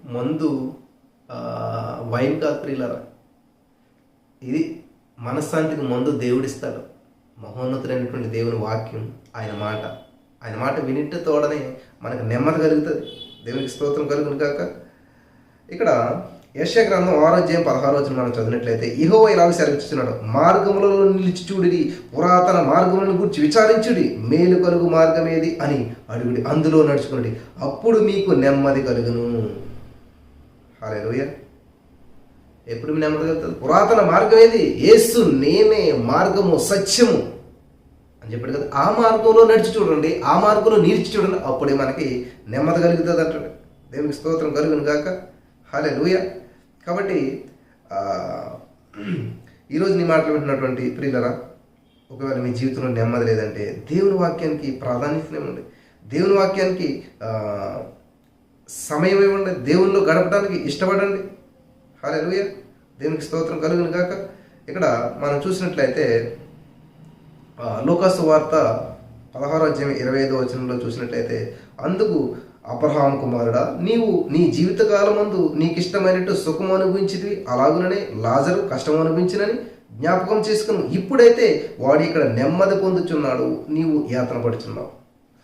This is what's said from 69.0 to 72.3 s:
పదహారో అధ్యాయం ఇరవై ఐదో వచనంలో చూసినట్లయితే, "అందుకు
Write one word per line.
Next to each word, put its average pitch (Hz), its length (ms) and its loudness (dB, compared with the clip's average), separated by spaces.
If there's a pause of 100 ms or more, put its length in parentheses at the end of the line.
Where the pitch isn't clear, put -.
పదహారో 156 320 0
అధ్యాయం 143 260 -2
ఇరవై 131 300 -2
ఐదో 131 140 0
వచనంలో 127 380 -4
చూసినట్లయితే, 120 840 -6 (240)
"అందుకు 165 560 -2 (300)